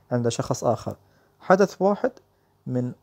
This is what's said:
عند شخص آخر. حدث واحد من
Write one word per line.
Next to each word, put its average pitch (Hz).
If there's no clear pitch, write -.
عند 120
شخص -
آخر. -
حدث 185
واحد 196
من 123